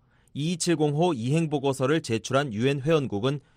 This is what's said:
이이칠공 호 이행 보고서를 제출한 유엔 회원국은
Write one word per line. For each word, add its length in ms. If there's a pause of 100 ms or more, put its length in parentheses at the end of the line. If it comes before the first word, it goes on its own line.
(320)
이이칠공 640
호 160
이행 380
보고서를 500
제출한 540
유엔 260
회원국은 600 (160)